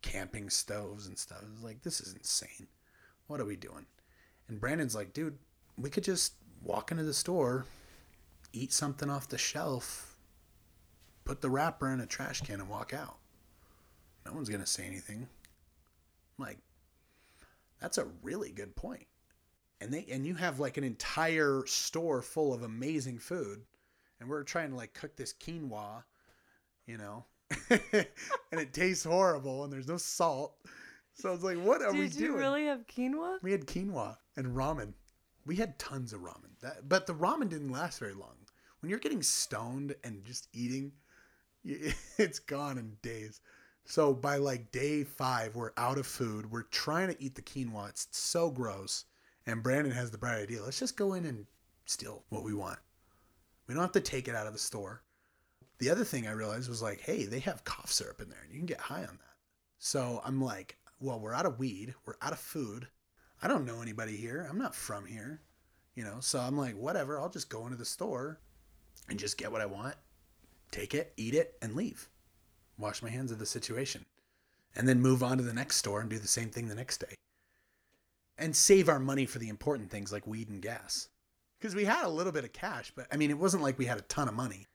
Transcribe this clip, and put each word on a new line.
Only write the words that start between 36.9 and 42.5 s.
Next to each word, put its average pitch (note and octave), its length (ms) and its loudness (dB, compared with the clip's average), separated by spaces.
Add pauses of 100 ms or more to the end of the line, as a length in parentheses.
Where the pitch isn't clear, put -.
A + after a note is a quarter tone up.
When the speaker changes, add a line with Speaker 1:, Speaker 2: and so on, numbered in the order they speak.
Speaker 1:
the F3 80 -4
ramen G#3+ 340 2
didn't D3 220 -2
last D3+ 280 -4
very G2+ 140 -6
long. A#2 220 -12 (440)
When D#3+ 100 -6
you're G#3+ 100 0
getting B3+ 240 0
stoned C3 800 0
and G#2 200 -8
just A#2+ 300 -10
eating, C3 400 -2 (720)
y-, D3 280 -2 (120)
<laughs> - 140 -12
it's F#3 200 4
gone C#3+ 380 -4